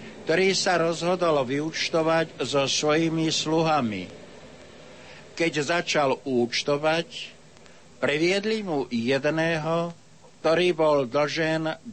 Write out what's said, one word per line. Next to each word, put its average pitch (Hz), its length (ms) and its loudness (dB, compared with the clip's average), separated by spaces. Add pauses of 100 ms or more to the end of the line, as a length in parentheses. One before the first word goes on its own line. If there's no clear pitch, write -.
(260)
ktorý 185 320 2
sa 175 240 2
rozhodol 165 640 0
vyúčtovať 160 960 0
so 135 240 0
svojimi 160 640 2
sluhami. 151 800 0 (1300)
Keď 170 140 0 (100)
začal 151 640 0
účtovať, 143 1040 0 (720)
priviedli 196 640 0
mu 147 240 -2
jedného, 160 1040 0 (480)
ktorý 170 320 4
bol 151 320 4
dlžen 156 720 -2 (140)